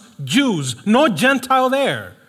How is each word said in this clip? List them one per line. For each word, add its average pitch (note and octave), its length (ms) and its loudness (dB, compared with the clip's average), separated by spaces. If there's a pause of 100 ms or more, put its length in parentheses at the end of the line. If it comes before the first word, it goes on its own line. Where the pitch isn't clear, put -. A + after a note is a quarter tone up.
(240)
Jews, D3+ 520 -2 (100)
no B3 220 4
Gentile C4 600 0
there. D#3 460 -4 (140)